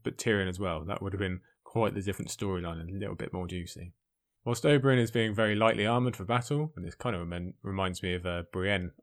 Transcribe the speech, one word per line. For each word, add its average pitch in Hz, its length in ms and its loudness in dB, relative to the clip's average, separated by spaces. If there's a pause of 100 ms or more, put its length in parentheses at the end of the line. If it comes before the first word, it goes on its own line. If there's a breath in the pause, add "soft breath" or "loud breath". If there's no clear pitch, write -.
but 123 140 -4
Tyrion 101 320 2
as 92 100 -6
well. 82 240 -2
That 95 200 -4
would 98 100 -4
have 98 60 -2
been 92 220 -2 (220 soft breath)
quite 107 300 0
the 101 80 -4
different 95 300 -4
storyline 87 500 -4
and 82 80 -8
a 98 80 -6
little 101 160 -4
bit - 180 -8
more 90 140 -4
juicy. 87 480 -8 (520)
Whilst 120 180 0
Oberyn 139 340 6
is 113 140 4
being 110 240 2
very 107 200 4
lightly 113 300 4
armoured 120 300 2
for 98 80 -8
battle, 123 540 0
and 90 80 -8
this - 100 -10
kind 120 180 -2
of 87 140 -4
remen-, 87 360 -6
reminds 95 380 -2
me 90 120 0
of, 90 120 -4
uh, 87 180 -2 (100)
Brienne 92 380 0 (120)